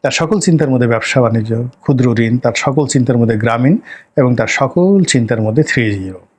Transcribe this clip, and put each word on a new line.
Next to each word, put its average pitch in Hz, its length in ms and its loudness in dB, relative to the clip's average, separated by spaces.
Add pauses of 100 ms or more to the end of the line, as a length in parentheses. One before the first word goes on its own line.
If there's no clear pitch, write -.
তার 135 80 -2
সকল 170 300 -2
চিন্তার 160 300 2
মধ্যে 123 160 2
ব্যবসা 117 340 0
বাণিজ্য, 113 480 -2 (120)
ক্ষুদ্র 123 380 0
ঋণ, 117 200 0
তার 120 180 -2
সকল 139 300 0
চিন্তার 127 320 0
মধ্যে 113 180 2
গ্রামীণ 117 400 2 (400)
এবং 123 200 2
তার 110 100 -2
সকল 180 560 0
চিন্তার 117 380 0
মধ্যে 110 220 0
থ্রি 113 300 0
জিরো। 95 280 -8 (180)